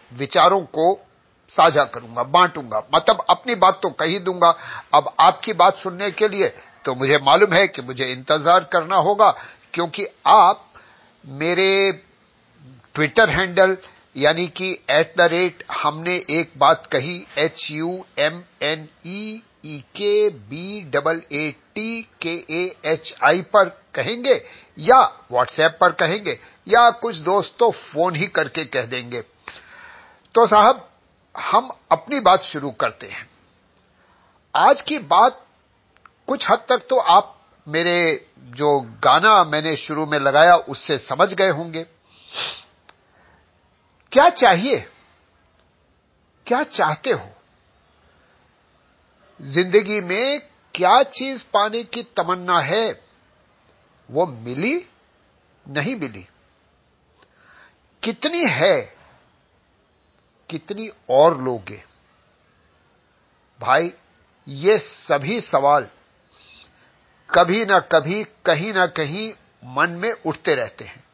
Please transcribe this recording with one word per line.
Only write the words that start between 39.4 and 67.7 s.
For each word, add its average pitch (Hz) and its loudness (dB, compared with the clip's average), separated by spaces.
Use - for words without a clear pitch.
मैंने 151 -4
शुरू 151 -6
में 147 -2
लगाया, 147 6
उससे - -4
समझ 180 -2
गए 190 0
होंगे। 165 -8
क्या 294 6
चाहिए, 214 0
क्या 247 0
चाहते 175 -4
हो, 107 -6
जिंदगी 185 -2
में 233 -4
क्या 190 4
चीज 269 -8
पाने 214 -4
की 233 -10
तमन्ना 180 -2
है, 180 -4
वो 139 -2
मिली, 147 -6
नहीं 147 -4
मिली, 113 -12
कितनी 311 -4
है, 147 -2
कितनी 208 -12
और 143 4
लोगे? 104 -8
भाई, 156 0
ये 165 0
सभी 151 -6
सवाल 139 0
कभी 180 2
ना 190 4